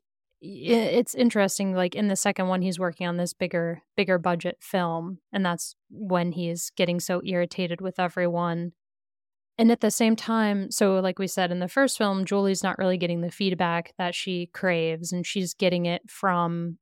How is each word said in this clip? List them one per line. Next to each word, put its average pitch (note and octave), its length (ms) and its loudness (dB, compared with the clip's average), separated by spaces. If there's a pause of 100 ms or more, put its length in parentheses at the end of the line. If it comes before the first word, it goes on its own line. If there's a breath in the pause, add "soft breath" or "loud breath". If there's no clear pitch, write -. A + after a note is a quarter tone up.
(440)
i-, - 20 -16
it's A3 720 0
interesting, G3+ 580 2
like, F3+ 220 0
in G#3 140 0
the F#3+ 60 2
second G3 320 0
one, F#3 140 2
he's F3+ 180 0
working F3+ 280 -2
on F3 100 -2
this F3 160 -2
bigger, E3+ 480 -2 (160)
bigger F#3 220 2
budget F3 420 -2
film, F3 580 -4 (120)
and G3 140 0
that's F3 300 -4 (140)
when F3+ 420 0
he's E3+ 460 -4
getting F3 220 2
so F3+ 260 -2
irritated F3 560 -2
with F#3 180 -4
everyone. F3 760 0 (840)
And A#3 140 8
at A#3 100 2
the G#3+ 100 2
same A3+ 240 2
time, G#3+ 560 0
so F#3+ 280 4
like F#3 200 0
we F#3+ 80 -2
said F3+ 240 0
in F3+ 80 -2
the F3+ 80 -2
first C4+ 300 2
film, G3 280 0
Julie's G3 380 2
not F#3+ 160 -2
really F#3 180 2
getting E3+ 240 -2
the F3 80 -2
feedback E3+ 680 0
that F3 160 -2
she F3 320 -4
craves, E3 640 -2
and F3+ 120 -2
she's F#3 280 -4
getting F3 320 2
it F3 240 -2
from E3+ 720 -2